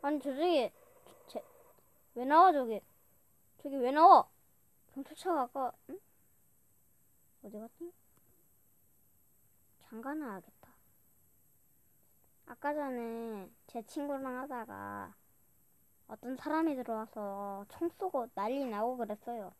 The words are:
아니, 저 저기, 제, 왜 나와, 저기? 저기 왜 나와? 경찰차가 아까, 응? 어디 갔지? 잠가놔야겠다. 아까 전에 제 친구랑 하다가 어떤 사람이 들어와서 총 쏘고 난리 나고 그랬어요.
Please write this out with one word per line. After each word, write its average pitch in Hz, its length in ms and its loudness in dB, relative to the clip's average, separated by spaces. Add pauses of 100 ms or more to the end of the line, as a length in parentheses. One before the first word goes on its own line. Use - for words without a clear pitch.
아니, 294 140 -2
저 285 120 -4
저기, 294 380 2 (560)
제, - 160 -12 (720)
왜 240 80 -8
나와, 320 300 8
저기? 233 260 -2 (800)
저기 277 180 -10
왜 254 160 -2
나와? 320 340 12 (680)
경찰차가 311 480 -4
아까, 254 320 -6 (160)
응? 349 100 -12 (1400)
어디 208 160 -14
갔지? 339 320 -16 (1900)
잠가놔야겠다. 233 920 -12 (1700)
아까 285 280 -6
전에 233 760 -6 (180)
제 233 140 -10
친구랑 277 440 -6 (180)
하다가 202 680 -10 (960)
어떤 247 300 -10
사람이 302 400 -2
들어와서 202 880 -8
총 339 220 -6
쏘고 339 440 -6
난리 240 300 -4
나고 233 320 -2
그랬어요. 214 640 -8